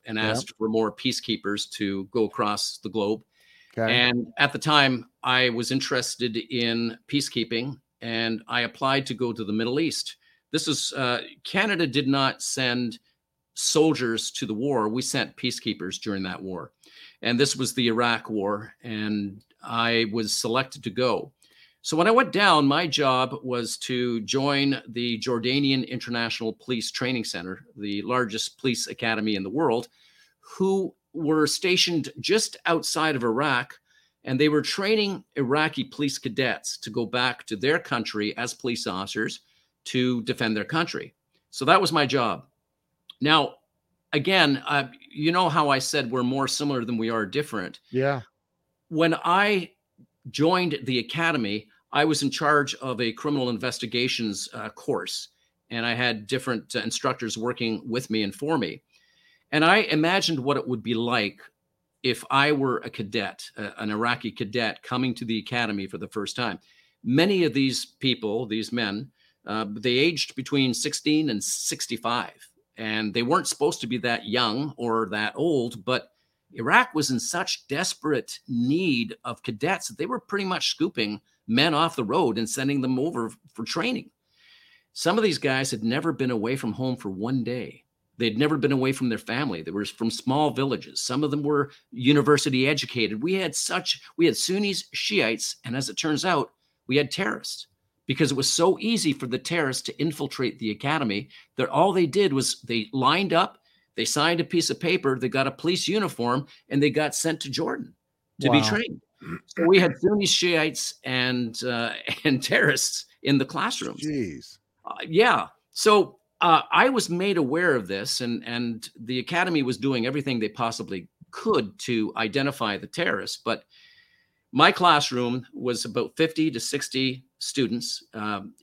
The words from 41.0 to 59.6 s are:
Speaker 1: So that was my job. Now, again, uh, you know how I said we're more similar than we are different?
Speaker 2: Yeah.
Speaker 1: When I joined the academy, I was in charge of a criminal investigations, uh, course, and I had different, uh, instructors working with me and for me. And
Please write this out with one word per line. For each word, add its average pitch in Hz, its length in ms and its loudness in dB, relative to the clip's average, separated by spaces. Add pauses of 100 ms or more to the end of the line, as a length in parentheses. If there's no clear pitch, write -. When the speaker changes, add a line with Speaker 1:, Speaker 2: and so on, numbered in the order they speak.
Speaker 1:
So - 160 -6
that 180 160 8
was 156 100 2
my 151 140 4
job. 117 400 0 (760)
Now, 147 340 4 (580)
again, 156 440 4 (100)
uh, 143 220 0 (200)
you 151 220 0
know 180 180 4
how 151 200 2
I 135 100 4
said 127 320 -2
we're 127 100 2
more 131 260 2
similar 135 380 0
than 120 120 -2
we 113 120 0
are 113 160 0
different? 107 540 -4 (100)
Speaker 2:
Yeah. 131 320 0 (680)
Speaker 1:
When 160 260 2 (100)
I 190 460 2 (580)
joined 165 540 2
the 127 160 0
academy, 117 680 -2 (260)
I 147 120 6
was 151 180 2
in 139 60 0
charge 147 460 2
of 127 260 -6
a 117 100 0
criminal 135 380 -2
investigations, 117 1040 -2
uh, 110 160 -10
course, - 600 -6 (400)
and 117 160 -4
I 117 80 0
had 113 340 -2
different, 127 480 -4
uh, 120 40 -2
instructors 117 580 -4
working 113 480 -2
with 127 240 -4
me 110 140 0
and 98 100 -4
for 151 240 -2
me. 92 240 -4 (720)
And 151 140 2